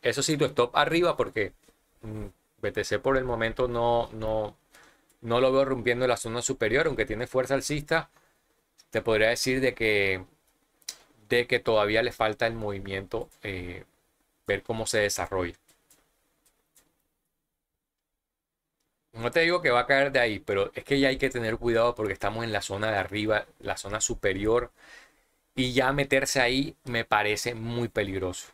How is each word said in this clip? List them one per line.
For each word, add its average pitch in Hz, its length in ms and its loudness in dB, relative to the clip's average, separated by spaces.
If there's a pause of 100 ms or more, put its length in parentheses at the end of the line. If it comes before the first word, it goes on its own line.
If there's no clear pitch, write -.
Eso 131 220 0
sí, 160 140 0
tu 147 80 2
stop 123 320 0
arriba 160 400 2
porque, 107 360 -4 (500)
mm, 107 240 -10 (360)
B 101 100 -4
T 104 120 -4
C 104 140 -2
por 135 200 2
el 127 60 0
momento 117 440 -2
no, 117 440 0
no, 110 440 -4 (640)
no 117 200 2
lo 131 120 4
veo 135 140 4
rompiendo 123 400 0
la 120 100 2
zona 117 240 -6
superior, 127 460 0
aunque 117 180 0
tiene 110 220 -6
fuerza 165 280 0
alcista. 147 540 -2 (800)
Te 110 120 -2
podría 110 260 4
decir 131 320 0
de 131 140 0
que, 98 500 2 (1040)
de 120 180 2
que 123 120 0
todavía 110 440 2
le 120 100 -2
falta 110 340 0
el 113 80 -2
movimiento, 98 760 -6 (140)
eh, 92 420 -10 (600)
ver 98 160 0
cómo 110 240 -4
se 113 120 0
desarrolla. 92 560 -2 (3500)
No 117 180 -4
te 165 100 2
digo 170 220 2
que 147 80 2
va 120 100 4
a 120 60 -2
caer 139 260 4
de 131 80 4
ahí, 110 180 2
pero 98 360 0
es - 100 -10
que 139 160 2
ya 135 80 4
hay 131 100 0
que 131 120 0
tener 117 260 -2
cuidado 120 380 2
porque 104 180 -4
estamos 107 320 -4
en 113 80 -4
la 101 100 -2
zona 104 280 -4
de 104 80 0
arriba, 104 480 0 (140)
la 98 160 -6
zona 101 240 -6
superior, 110 680 0 (840)
y 127 180 -2
ya 131 200 4
meterse 139 480 0
ahí 131 440 0
me 117 200 -4
parece 107 500 0
muy 117 340 -4
peligroso. 95 640 -4